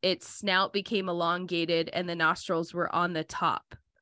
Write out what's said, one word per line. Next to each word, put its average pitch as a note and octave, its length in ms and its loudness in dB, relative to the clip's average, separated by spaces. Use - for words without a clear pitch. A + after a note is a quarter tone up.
its F3+ 280 0
snout G3 440 2
became G3 360 -2
elongated E3+ 840 0
and F3+ 160 -2
the E3+ 60 -4
nostrils E3 580 0
were E3+ 220 -2
on F3 180 2
the D#3+ 120 -2
top, - 500 -2